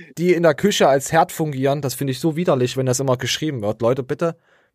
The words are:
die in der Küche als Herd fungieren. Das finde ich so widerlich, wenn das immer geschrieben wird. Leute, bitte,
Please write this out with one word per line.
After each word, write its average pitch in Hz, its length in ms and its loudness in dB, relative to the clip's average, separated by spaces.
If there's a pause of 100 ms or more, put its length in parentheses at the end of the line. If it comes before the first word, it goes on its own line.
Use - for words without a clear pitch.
(180)
die 175 160 2
in 170 100 0
der 160 100 6
Küche 196 340 2
als 139 240 2
Herd 165 200 2
fungieren. 139 500 -2
Das 135 140 -4
finde 139 160 -4
ich 127 80 -6
so 165 160 -2
widerlich, 143 420 0
wenn 131 80 0
das 127 140 0
immer 131 180 0
geschrieben 143 440 -4
wird. 104 200 -4
Leute, 127 220 0
bitte, 160 340 -4 (380)